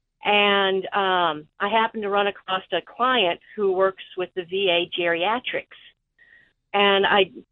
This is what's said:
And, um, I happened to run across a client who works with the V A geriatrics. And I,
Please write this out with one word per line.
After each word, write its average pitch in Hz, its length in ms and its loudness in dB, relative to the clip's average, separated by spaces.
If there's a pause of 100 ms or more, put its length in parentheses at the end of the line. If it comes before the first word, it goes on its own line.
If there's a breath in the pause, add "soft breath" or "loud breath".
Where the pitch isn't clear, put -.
(260)
And, 196 600 2 (100)
um, 175 520 0 (120)
I 202 100 -4
happened 226 360 0
to 202 40 -4
run 202 200 2
across 190 340 -6 (100)
a 170 80 -2
client 233 600 0 (160)
who 196 160 0
works 190 320 0 (120)
with 180 200 -6
the 185 80 -6
V 190 260 -2
A 170 200 0 (100)
geriatrics. 175 680 -2 (1080 soft breath)
And 202 320 2
I, 190 280 2 (200)